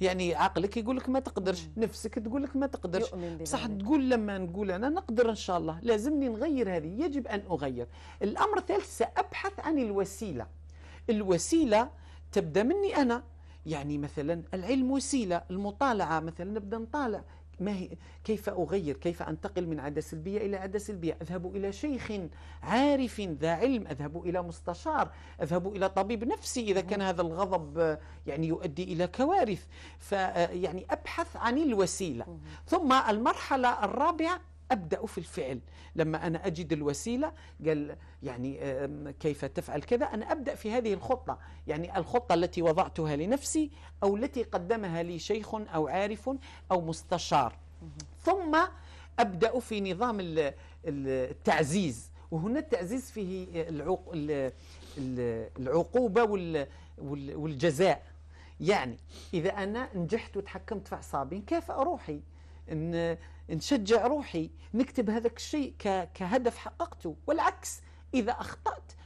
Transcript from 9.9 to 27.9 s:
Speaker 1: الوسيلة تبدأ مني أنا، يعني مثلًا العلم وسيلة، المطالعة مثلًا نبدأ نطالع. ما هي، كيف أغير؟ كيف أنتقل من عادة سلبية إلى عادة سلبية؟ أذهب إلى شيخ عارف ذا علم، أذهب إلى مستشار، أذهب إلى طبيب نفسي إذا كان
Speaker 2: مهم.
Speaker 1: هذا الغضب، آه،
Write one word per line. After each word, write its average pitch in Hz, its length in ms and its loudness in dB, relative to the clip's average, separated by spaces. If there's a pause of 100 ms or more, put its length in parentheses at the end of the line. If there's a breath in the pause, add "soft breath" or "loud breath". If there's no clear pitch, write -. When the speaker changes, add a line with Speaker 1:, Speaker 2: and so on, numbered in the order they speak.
Speaker 1:
الوسيلة 233 800 6 (420 loud breath)
تبدأ 180 320 4
مني 392 320 4
أنا، 247 280 4 (420 soft breath)
يعني 147 320 -2
مثلًا 147 460 -2 (100)
العلم 254 380 2
وسيلة، 240 500 2 (100)
المطالعة 196 680 2
مثلًا 165 320 -4
نبدأ 214 260 -4
نطالع. 226 440 -2 (380 loud breath)
ما 190 120 0
هي، 185 180 -4 (340 loud breath)
كيف 208 260 -2
أغير؟ 175 480 0
كيف 170 260 -2
أنتقل 170 440 -2
من 160 120 -2
عادة 147 220 -2
سلبية 165 360 -6
إلى 202 200 -2
عادة 190 220 -4
سلبية؟ 185 420 -4
أذهب 180 340 -6
إلى 196 160 -2
شيخ 247 400 -4 (520 loud breath)
عارف 254 580 4
ذا 160 300 0
علم، 240 360 2
أذهب 147 380 -6
إلى 180 160 0
مستشار، 185 720 -2 (300 loud breath)
أذهب 180 340 0
إلى 190 140 4
طبيب 196 340 0
نفسي 269 380 -2
إذا 196 200 4
كان 196 180 0
Speaker 2:
مهم. 190 80 2
Speaker 1:
هذا 180 140 2
الغضب، 165 580 0
آه، 156 200 4 (280 loud breath)